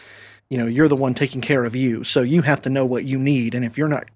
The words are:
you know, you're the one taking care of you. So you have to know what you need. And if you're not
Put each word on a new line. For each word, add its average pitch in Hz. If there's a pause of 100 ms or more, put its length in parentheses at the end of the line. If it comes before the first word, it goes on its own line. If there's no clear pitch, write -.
(500)
you 131
know, 117
you're 139
the 143
one 131
taking 131
care 131
of 117
you. 127
So -
you 139
have 139
to 135
know 135
what 123
you 135
need. 131
And 123
if 117
you're 151
not -